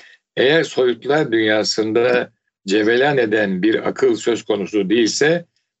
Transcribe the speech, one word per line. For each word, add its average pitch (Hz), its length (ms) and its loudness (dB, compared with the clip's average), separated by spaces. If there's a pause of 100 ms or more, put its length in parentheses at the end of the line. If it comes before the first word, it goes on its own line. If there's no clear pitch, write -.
(380)
Eğer 147 260 2
soyutlar 127 680 -2
dünyasında 110 1000 0 (360)
cevelan 117 500 2
eden 104 440 0
bir 107 260 0
akıl 117 280 0
söz 107 280 -4
konusu 101 460 -2
değilse 139 560 0 (360)